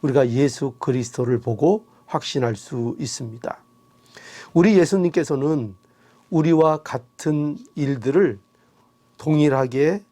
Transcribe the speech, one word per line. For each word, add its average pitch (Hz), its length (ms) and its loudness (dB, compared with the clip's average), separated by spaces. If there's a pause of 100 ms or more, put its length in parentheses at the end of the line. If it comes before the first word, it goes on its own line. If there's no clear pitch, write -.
우리가 135 280 2
예수 131 500 0
그리스도를 123 600 -2
보고 160 440 0 (220)
확신할 123 480 -4
수 120 420 -8
있습니다. 117 600 -10 (960)
우리 190 240 6
예수님께서는 156 960 0 (560)
우리와 160 460 2
같은 147 800 -6 (180)
일들을 139 640 0 (800)
동일하게 147 920 0